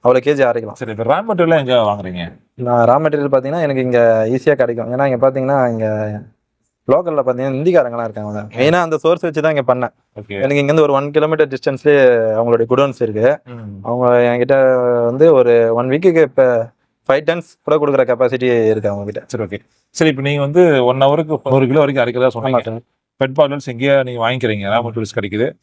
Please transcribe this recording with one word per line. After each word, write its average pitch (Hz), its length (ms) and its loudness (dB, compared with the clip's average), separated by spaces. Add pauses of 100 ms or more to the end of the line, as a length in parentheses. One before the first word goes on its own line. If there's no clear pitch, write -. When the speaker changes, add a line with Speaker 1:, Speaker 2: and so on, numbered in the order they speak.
Speaker 1:
அவ்வளோ 123 200 4
கேஜி 143 180 2
அரைக்கலாம். 117 300 0
Speaker 2:
சரி, 110 180 -12
இப்ப 110 140 -6
ரா 160 240 0
மெட்டீரியல் 165 300 2
எங்க 127 160 -2
வாங்குறீங்க? 101 480 -2 (320)
Speaker 1:
நான் 120 340 0
ரா 147 180 2
மெட்டீரியல் 143 260 -2
பாத்தீங்கன்னா 139 280 -2
எனக்கு 139 220 -2
இங்க 117 460 2
ஈஸியா 131 260 0
கிடைக்கும். 117 380 -2
ஏன்னா 135 120 -2
இங்க 131 260 2
பாத்தீங்கன்னா 131 400 0
இங்க 107 500 -4 (680)
லோக்கல்ல 151 380 0
பாத்தீங்கன்னா 131 320 -4
இந்திக்காரங்கலாம் 135 460 0
இருக்காங்க. 107 460 -10
மெயினா 143 300 0
அந்த 160 180 -4
சோர்ஸ் 165 240 0
வச்சு 156 200 -4
தான் 156 140 0
இங்க 127 180 0
பண்ணேன். 127 180 -4 (280)
Speaker 2:
ஓகே. 101 140 -14
Speaker 1:
எனக்கு 139 280 0
இங்க 143 100 0
இருந்து 160 100 4
ஒரு 147 100 2
ஒன் 143 180 -2
கிலோமீட்டர் 156 380 0
டிஸ்டன்ஸ்லயே 139 520 0 (360)
அவங்களுடைய 117 320 2
குடோன்ஸ் 131 340 0
இருக்கு. 113 420 0
Speaker 2:
ம். 110 380 -16
Speaker 1:
அவங்க 123 260 -2 (120)
என்கிட்ட 123 360 2 (480)
வந்து 139 280 4
ஒரு 117 420 4
ஒன் 120 140 -2
வீக்குக்கு 165 340 2
இப்ப 123 480 0 (380)
ஃபைவ் 156 160 2
டன்ஸ் 170 280 -4 (120)
கூட 151 120 2
கொடுக்குற 143 260 2
கெப்பாசிட்டி 123 640 0
இருக்கு 107 220 0
அவங்க 101 160 -6
கிட்ட. 104 220 -10
Speaker 2:
சரி, 110 180 -8
ஓகே. 95 140 -10 (320)
சரி, 156 200 0
இப்ப 135 120 -6
நீங்க 143 180 -4
வந்து 147 440 2
ஒன் 131 160 0
ஹவருக்கு 151 440 0
நூறு 135 220 2
கிலோ 135 120 2
வரைக்கும் 139 260 2
அரைக்கிறதா 123 240 0
சொன்னீங்க. 123 300 -2
Speaker 1:
ஆமா 107 60 -2
சார். 117 180 -10 (380)
Speaker 2:
பெட் 131 180 -2
பார்லர்ஸ் 143 320 0
எங்கேயா 135 320 0
நீங்க 123 260 -8
வாங்கிக்கிறீங்க, 117 400 -2
ரா 110 120 0
மெட்டீரியல்ஸ் 117 400 -8
கிடைக்குது. 104 260 -2 (160)